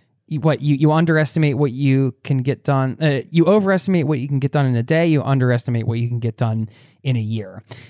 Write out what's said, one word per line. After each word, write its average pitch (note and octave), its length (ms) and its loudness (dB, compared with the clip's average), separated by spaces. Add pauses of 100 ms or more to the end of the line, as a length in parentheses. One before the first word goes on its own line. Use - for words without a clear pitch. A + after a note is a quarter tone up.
(260)
you, D3 140 -6
what, D3+ 220 0
you, D3 140 2
you D#3 160 2
underestimate D#3 680 2
what C#3+ 140 0
you C3+ 420 0 (100)
can C3+ 140 0
get B2+ 260 -4
done. C3 360 0
Uh, C#3+ 200 0 (100)
you D#3+ 160 4
overestimate F#3+ 600 2
what D3+ 120 -2
you C3 100 -6
can C#3 100 -2
get C#3 140 -2
done C#3+ 140 0
in B2+ 100 0
a A#2 60 0
day. D#3+ 260 0
You D3+ 140 2
underestimate B2 640 0
what A#2 120 -2
you A#2+ 100 -2
can A#2+ 120 -4
get A2+ 180 -4
done A2 300 -2 (340)
in C3 140 -2
a A2+ 40 -2
year. G#2+ 420 -8 (280)